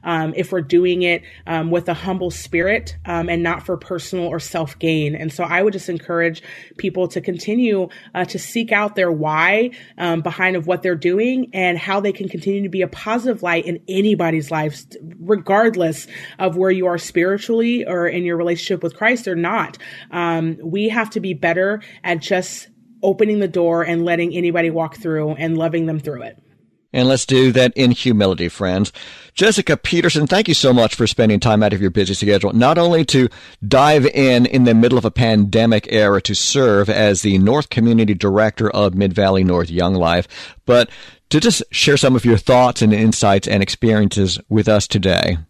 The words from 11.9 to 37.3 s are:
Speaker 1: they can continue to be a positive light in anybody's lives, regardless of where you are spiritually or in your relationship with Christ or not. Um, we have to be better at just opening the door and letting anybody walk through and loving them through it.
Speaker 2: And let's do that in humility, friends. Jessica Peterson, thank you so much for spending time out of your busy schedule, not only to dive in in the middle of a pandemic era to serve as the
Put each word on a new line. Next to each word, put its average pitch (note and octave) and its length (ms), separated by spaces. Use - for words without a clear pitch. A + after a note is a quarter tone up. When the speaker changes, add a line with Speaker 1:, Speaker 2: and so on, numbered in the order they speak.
Speaker 1:
they G3+ 140
can G3 160
continue G3 340
to G3 60
be F3+ 140
a F3+ 40
positive A#3 560
light E3+ 240
in E3+ 220
anybody's F3 640
lives, D#3 340
regardless F#3 880
of F#3 180
where F#3+ 140
you F#3 160
are F3 120
spiritually A3+ 840
or F3 220
in E3 160
your E3+ 140
relationship E3+ 480
with E3 120
Christ A#3 300
or F#3 80
not. E3+ 420
Um, E3 500
we G3 280
have A3 200
to - 80
be F#3 160
better F#3 480
at F3 160
just - 480
opening G#3 360
the G3 80
door E3+ 360
and E3+ 200
letting E3+ 320
anybody E3+ 360
walk D#3+ 260
through D#3 360
and D#3+ 260
loving E3 260
them D#3 160
through C3+ 220
it. A2+ 200
Speaker 2:
And B2+ 160
let's C3 200
do C3 260
that B2+ 240
in B2+ 140
humility, G2 580
friends. F#2+ 460
Jessica G3 420
Peterson, D#3+ 500
thank G3 220
you D#3+ 60
so C3+ 180
much A#2 220
for A#2 120
spending G#2+ 320
time G#2+ 240
out G#2 120
of G2 80
your F#2+ 80
busy G2 240
schedule, G2+ 400
not C3+ 240
only E3+ 260
to B2+ 240
dive C#3 380
in B2+ 400
in B2+ 180
the A#2+ 80
middle A#2+ 240
of A2+ 80
a A2 60
pandemic A2+ 840
era G2+ 300
to G2+ 120
serve G#2 540
as G#2 320
the G2 160